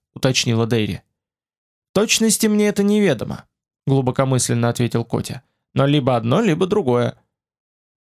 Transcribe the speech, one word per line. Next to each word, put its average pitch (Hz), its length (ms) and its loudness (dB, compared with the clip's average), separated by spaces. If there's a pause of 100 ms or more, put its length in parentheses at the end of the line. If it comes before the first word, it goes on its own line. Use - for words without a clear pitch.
(140)
уточнила 117 520 0
Дейри. 107 360 -2 (880)
"В - 40 -8
точности 220 520 0
мне 208 220 2
это 202 140 0
неведомо", 202 680 0 (400)
глубокомысленно 127 800 0
ответил 117 360 -2
Котя. - 380 -6 (320)
"Но 135 120 0
либо 135 300 2
одно, 117 240 0
либо 190 260 0
другое". 123 520 0 (840)